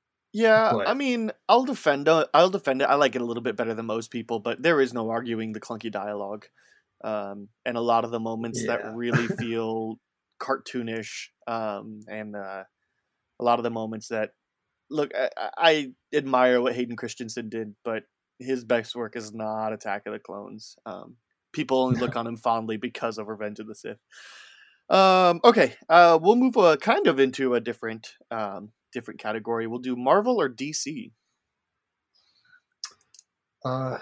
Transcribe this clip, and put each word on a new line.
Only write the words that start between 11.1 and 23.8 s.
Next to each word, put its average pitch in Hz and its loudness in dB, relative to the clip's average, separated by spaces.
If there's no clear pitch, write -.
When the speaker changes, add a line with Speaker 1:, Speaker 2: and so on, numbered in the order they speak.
Speaker 1:
um, 107 -8
and, 107 -12
uh, 98 -12
a - -4
lot 120 4
of 117 -4
the 117 -4
moments 110 -8
that, 110 -6
look, 147 -2
I, 127 0
I, - -6
I 151 2
admire 127 4
what 120 0
Hayden 117 -4
Christensen 113 -10
did, 107 -8
but 113 -6
his 127 -4
best 117 -2
work 120 -8
is 107 -12
not 110 -4
Attack 104 -8
of 107 -8
the 107 -10
Clones. 101 -16
Um, 90 -16
people 131 0
only 127 2
look 123 -2
Speaker 2:
No. 120 -4
Speaker 1:
on 117 -6
him 117 -8
fondly 113 -2
because 113 -6
of 104 -10
Revenge 104 -8
of 110 -14
the 110 -14
Sith. 110 -14